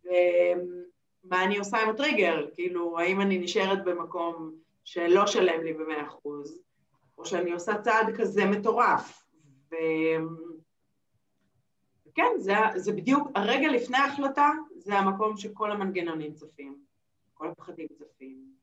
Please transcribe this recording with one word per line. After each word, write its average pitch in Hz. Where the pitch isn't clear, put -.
ומה 180
אני 202
עושה 220
עם 220
הטריגר? 208
כאילו, 175
האם 185
אני 196
נשארת 190
במקום 170
שלא 180
שלם 180
לי 160
במאה 156
אחוז, 147
או 165
שאני 175
עושה 208
צעד 220
כזה 202
מטורף? 208
ו-, 165
וכן, 349
זה, 196
זה 196
בדיוק, 269
הרגע 254
לפני 247
ההחלטה, 277
זה 202
המקום 202
שכל 208
המנגנונים 165
צפים, 139
כל 160
הפחדים 170
צפים 135